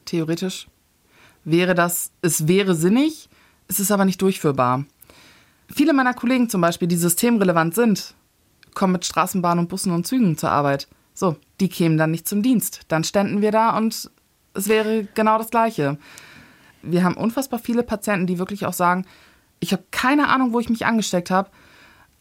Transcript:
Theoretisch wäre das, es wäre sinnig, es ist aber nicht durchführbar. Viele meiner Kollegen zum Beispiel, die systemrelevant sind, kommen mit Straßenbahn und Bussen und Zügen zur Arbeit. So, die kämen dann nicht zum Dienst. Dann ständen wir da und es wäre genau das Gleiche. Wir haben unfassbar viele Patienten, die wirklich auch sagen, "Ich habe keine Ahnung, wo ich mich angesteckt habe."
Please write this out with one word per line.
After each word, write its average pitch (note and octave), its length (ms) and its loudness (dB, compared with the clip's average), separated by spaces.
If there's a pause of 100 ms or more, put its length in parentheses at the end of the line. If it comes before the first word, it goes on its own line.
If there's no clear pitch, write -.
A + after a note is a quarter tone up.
Theoretisch E3+ 640 -6 (760)
wäre F3 300 2
das, E3+ 360 -2 (120)
es D#3 240 0
wäre F#3+ 280 4
sinnig, A#3 540 2 (400)
es F#3+ 120 -4
ist G3 100 0
aber G3 140 2
nicht F#3+ 180 0
durchführbar. C3+ 640 0 (880)
Viele D#4 180 4
meiner B3+ 220 2
Kollegen B3 340 0
zum G3+ 120 -2
Beispiel, E3+ 280 0
die F3 80 0
systemrelevant E3+ 800 2
sind, A3+ 400 0 (600)
kommen F#3 180 0
mit F3+ 140 -4
Straßenbahn E3+ 520 0
und E3+ 100 0
Bussen F#3+ 240 -4
und E3+ 140 -2
Zügen G#3+ 300 2
zur - 140 -2
Arbeit. C#3 380 0 (260)
So, F3 220 -2 (240)
die F#3+ 80 2
kämen E3 280 0
dann D#3 140 2
nicht E3 180 -6
zum G3+ 140 -2
Dienst. B3 460 0
Dann G#3+ 140 0
ständen G3+ 380 -2
wir G#3+ 100 0
da A3 260 2
und A3 340 -4 (420)
es G3 160 -6
wäre A3 360 2 (100)
genau A3 240 2
das A3 120 -8
Gleiche. D3 460 0 (840)
Wir F3 200 0
haben F3+ 140 2
unfassbar A#3 420 -4
viele A#3 240 -2
Patienten, G#3 440 -2
die F3 120 -2
wirklich F#3 280 -6
auch F3+ 60 -4
sagen, F3+ 340 0 (540)
"Ich - 120 -2
habe F#3+ 180 -2
keine C#4+ 380 0
Ahnung, C4 240 2
wo A#3 80 2
ich A#3 80 -4
mich A3+ 180 -2
angesteckt G3+ 440 0
habe." F#3+ 200 0 (720)